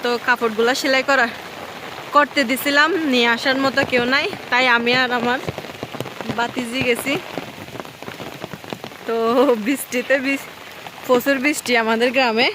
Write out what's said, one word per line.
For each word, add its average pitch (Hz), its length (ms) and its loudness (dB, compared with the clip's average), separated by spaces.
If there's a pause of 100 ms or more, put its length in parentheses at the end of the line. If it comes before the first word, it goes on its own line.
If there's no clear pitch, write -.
তো 240 60 0 (180)
কাপড়গুলো 233 440 2 (100)
সেলাই 269 280 2
করা, 254 180 4 (880)
করতে 285 340 4
দিছিলাম, 285 400 2 (220)
নিয়ে 240 240 4
আসার 262 300 0
মতো 269 160 2 (100)
কেউ 247 120 4 (100)
নাই, 294 120 2 (240)
তাই 254 160 4 (120)
আমি 233 140 2 (100)
আর 254 80 2 (100)
আমার 240 200 0 (960)
বাতিজি 240 500 -4
গেছি। 247 260 0 (1900)
তো 226 80 -2 (500)
বৃষ্টিতে 247 500 0 (100)
বৃষ-, 277 260 -2 (560)
প্রচুর 254 280 4 (100)
বৃষ্টি 294 260 0 (120)
আমাদের 226 320 2
গ্রামে। 240 400 4